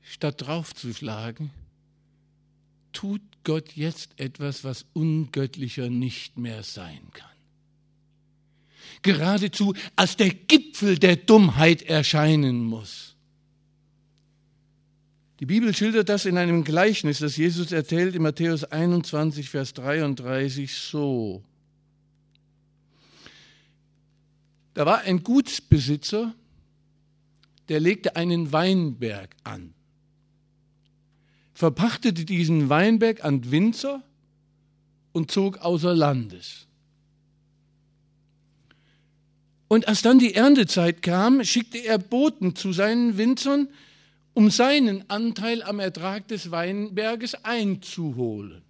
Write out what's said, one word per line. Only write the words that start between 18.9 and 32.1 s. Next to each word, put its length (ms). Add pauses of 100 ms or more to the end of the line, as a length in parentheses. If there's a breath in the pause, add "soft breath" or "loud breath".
Vers 220
dreiunddreißig, 1000
so. 720 (3250 soft breath)
Da 120
war 160
ein 220
Gutsbesitzer, 1120 (1300)
der 100
legte 380
einen 340
Weinberg 840 (120)
an. 280 (1900)
Verpachtete 640